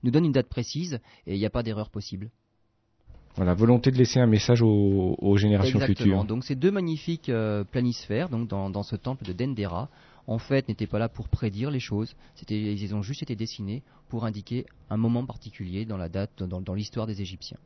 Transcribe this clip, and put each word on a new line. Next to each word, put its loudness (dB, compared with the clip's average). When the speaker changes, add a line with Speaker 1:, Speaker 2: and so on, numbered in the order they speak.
Speaker 1:
nous 2
donne 6
une 2
date 2
précise -6
et -4
il -2
n'y 0
a -2
pas -2
d'erreur -6
possible. -10
Speaker 2:
Voilà, 2
volonté 6
de 0
laisser 4
un 6
message 6
aux, 4
aux 6
générations 4
Speaker 1:
Exactement. 4
Speaker 2:
futures. 0
Speaker 1:
Donc, -2
ces -4
deux 2
magnifiques, -2
euh, 0
planisphères, -2
donc, -4
dans, -4
dans -4
ce -6
temple -8
de -6
Dendera, -4
en -4
fait, 0
n'étaient -4
pas -4
là 0
pour -10
prédire -2
les -2
choses. -4
C'était, -6
ils -4
ont -2
juste -8
été -6
dessinés -8
pour -6
indiquer -6
un -2
moment 2
particulier -10
dans -8
la -6
date, -6
dans, -6
dans -6
l'histoire -6
des -8
Égyptiens. -12